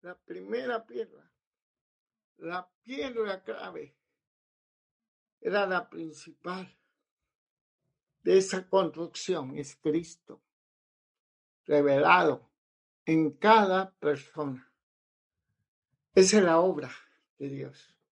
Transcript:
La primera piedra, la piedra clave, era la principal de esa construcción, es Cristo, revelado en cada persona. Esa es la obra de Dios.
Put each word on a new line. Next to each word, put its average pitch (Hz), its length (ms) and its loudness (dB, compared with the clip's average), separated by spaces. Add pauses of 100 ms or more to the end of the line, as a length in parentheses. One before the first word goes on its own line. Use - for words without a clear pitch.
La 180 140 -16
primera 226 680 -8
piedra, - 480 -14 (1040)
la 170 320 -12 (140)
piedra 233 600 -6
clave, 160 540 -14 (1400)
era 196 240 -2
la 175 240 -4
principal 165 880 -14 (1400)
de 180 160 4
esa 185 320 0
construcción, 160 880 -4
es 139 200 -12
Cristo, - 680 -6 (1200)
revelado 147 880 2 (520)
en 160 280 0
cada 196 640 2
persona. 139 760 -6 (1400)
Esa 190 240 6
es 202 60 8
la 165 160 6
obra 160 360 0 (440)
de 139 100 -8
Dios. 135 460 -14 (160)